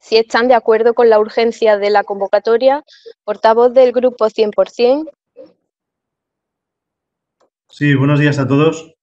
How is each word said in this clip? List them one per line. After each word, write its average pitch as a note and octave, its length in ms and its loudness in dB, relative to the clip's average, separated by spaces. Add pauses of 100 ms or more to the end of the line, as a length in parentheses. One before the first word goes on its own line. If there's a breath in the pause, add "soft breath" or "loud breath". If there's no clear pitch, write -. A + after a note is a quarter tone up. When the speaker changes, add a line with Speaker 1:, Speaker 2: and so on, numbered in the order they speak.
Speaker 1:
si A3 140 -2
están A3+ 300 0
de B3+ 80 4
acuerdo A3+ 400 0
con A#3 160 2
la G#3+ 80 4
urgencia A3 580 -2
de G3+ 140 -2
la G3+ 120 0
convocatoria. A3+ 800 -2 (400 loud breath)
Portavoz A3+ 480 0
del B3 200 4
grupo A#3+ 400 -2
Cien G#3+ 180 -2
por F#3+ 180 -2
cien. C4+ 400 -2 (2500)
Speaker 2:
Sí, D3 240 -2
buenos C#3+ 260 0
días C#3+ 200 0
a C3+ 80 -4
todos. D3+ 560 -2